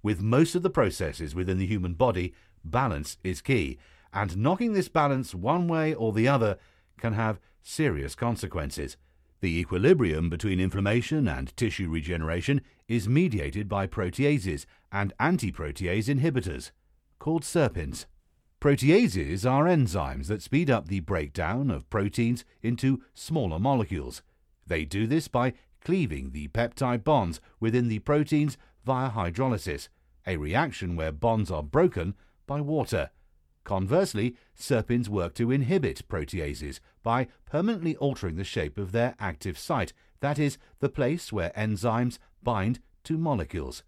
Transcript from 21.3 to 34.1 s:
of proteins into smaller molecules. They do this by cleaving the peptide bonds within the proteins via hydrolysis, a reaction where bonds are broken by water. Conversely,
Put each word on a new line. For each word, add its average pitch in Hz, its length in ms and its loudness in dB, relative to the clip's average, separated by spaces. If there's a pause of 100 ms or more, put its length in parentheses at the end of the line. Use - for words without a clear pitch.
of 76 200 -4
proteins 117 560 0 (160)
into 131 400 2 (120)
smaller 101 460 -2
molecules. 98 600 -2 (440)
They 80 200 0
do 98 220 -2
this 151 200 0
by 123 260 2 (280)
cleaving 80 500 -2
the 73 180 -8
peptide 120 540 0
bonds 87 380 2 (180)
within 117 300 2
the 107 100 0
proteins 147 580 2 (280)
via 131 240 0
hydrolysis, 98 800 -2 (360)
a 92 120 -2
reaction 90 580 -2
where 78 160 -2
bonds 107 400 0
are 76 120 -4
broken 98 520 0 (320)
by 147 140 -4
water. 139 480 -2 (560)
Conversely, 110 680 0 (200)